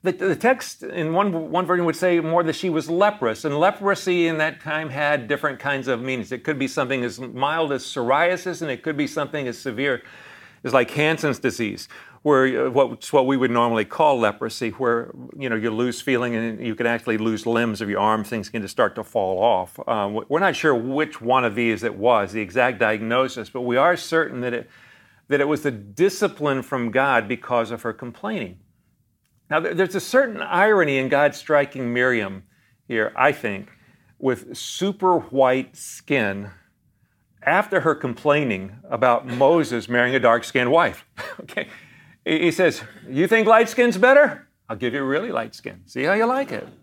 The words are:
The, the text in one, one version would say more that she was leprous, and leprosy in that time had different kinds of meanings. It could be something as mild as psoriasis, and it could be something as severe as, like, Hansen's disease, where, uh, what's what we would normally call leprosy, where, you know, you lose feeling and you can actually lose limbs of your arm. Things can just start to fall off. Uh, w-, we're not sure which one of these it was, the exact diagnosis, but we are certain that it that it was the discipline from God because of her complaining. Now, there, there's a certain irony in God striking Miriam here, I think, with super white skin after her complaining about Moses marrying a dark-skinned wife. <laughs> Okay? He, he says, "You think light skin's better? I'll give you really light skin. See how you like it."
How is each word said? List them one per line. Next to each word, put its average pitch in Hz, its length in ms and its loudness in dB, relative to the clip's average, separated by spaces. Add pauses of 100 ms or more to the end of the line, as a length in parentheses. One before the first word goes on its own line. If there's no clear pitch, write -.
The, 185 80 0
the 185 240 0
text - 480 -2
in 160 300 -4
one, 170 360 0
one 175 160 0
version 175 200 0
would 160 100 0
say 175 240 2
more 165 240 0
that 160 100 0
she 185 160 -4
was 156 220 -2
leprous, 180 520 0
and 147 160 -2
leprosy 185 680 2
in 165 100 -2
that 156 240 -2
time 156 280 -6
had 143 380 0
different 139 300 -2
kinds 139 300 -4
of 127 140 0
meanings. 127 300 -6
It 123 120 -8
could 147 160 -4
be 131 80 -2
something 131 360 -2
as 120 160 -6
mild 139 520 -4
as 131 120 -4
psoriasis, 156 760 0
and 160 80 -4
it 123 140 -8
could 156 140 -4
be 143 100 -2
something 147 400 -6
as 117 100 -8
severe 131 460 -4 (600)
as, 127 100 -2
like, 127 180 4
Hansen's 151 480 0
disease, 110 480 -4 (360)
where, 131 440 2
uh, - 20 -2
what's 120 440 0
what 135 120 6
we 135 120 2
would 127 140 2
normally 117 340 2
call 147 340 2
leprosy, 113 520 -2
where, 117 400 -2 (260)
you 135 120 -6
know, 113 60 0
you 110 160 -2
lose 120 300 -2
feeling 123 340 0
and 113 240 -4
you 113 160 -6
can 117 120 -2
actually 117 300 -2
lose 107 280 -2
limbs 117 360 0
of 104 80 -4
your 98 100 0
arm. 107 240 2
Things 104 260 -8
can 113 120 -6
just 95 120 -10
start 107 220 0
to 110 80 -8
fall 95 380 -2
off. 98 380 0
Uh, 107 280 -2
w-, 107 200 -6
we're 147 120 0
not 185 160 2
sure 151 200 2
which 135 460 -4
one 123 240 2
of 107 100 -2
these 113 280 0
it 107 120 -2
was, 101 380 2
the 110 80 -4
exact 113 380 0
diagnosis, 113 680 0
but 127 120 -8
we 123 160 0
are 165 180 4
certain 156 460 -2
that 123 120 -4
it 120 160 -8 (580)
that 139 140 2
it 139 60 2
was 147 160 -2
the 147 80 0
discipline 139 880 -2
from 120 300 -4
God 127 360 2
because 117 440 -2
of 117 100 -10
her 113 120 -6
complaining. 123 680 -10 (880)
Now, 156 100 2
there, 170 140 -2
there's 180 220 0
a 196 40 0
certain 233 420 0
irony 180 560 4
in 131 120 0
God 143 260 4
striking 139 580 0
Miriam 113 500 0 (440)
here, 110 280 0
I 135 160 4
think, 101 400 -6 (480)
with 127 360 -2
super 190 640 0
white 131 580 2
skin 101 760 -4 (880)
after 185 400 2
her 160 120 2
complaining 120 840 -2 (120)
about 123 380 2
Moses 123 600 2
marrying 123 280 2
a 131 40 4
dark-skinned 120 520 2
wife. 160 400 2
<laughs> - 300 -14
Okay? - 260 -8 (560)
He, 156 160 0
he 170 120 4
says, 165 300 2 (260)
"You 143 200 0
think 220 200 4
light 226 220 6
skin's 240 280 2
better? 262 500 4 (200)
I'll 113 100 -8
give 120 160 -2
you 139 100 -4
really 156 280 -2
light 117 220 -6
skin. 92 320 -14
See 123 180 -6
how 170 100 2
you 220 120 2
like 269 260 -2
it." 110 160 -8 (140)